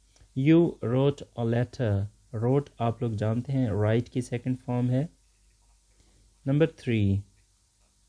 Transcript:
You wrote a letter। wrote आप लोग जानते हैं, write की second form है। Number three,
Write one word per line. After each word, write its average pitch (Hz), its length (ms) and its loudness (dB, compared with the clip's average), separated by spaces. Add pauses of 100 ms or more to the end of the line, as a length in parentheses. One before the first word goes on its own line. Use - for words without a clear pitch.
(360)
You 160 460 4
wrote 135 400 0 (160)
a 120 80 -2
letter। 113 640 -2 (240)
wrote 127 360 0 (100)
आप 117 240 -2
लोग 113 120 -4
जानते 113 380 -4
हैं, 127 180 0
write 107 380 0
की 127 120 -6
second 127 400 -6
form 123 280 -2
है। 135 200 -2 (1400)
Number 147 180 4
three, 104 560 0 (880)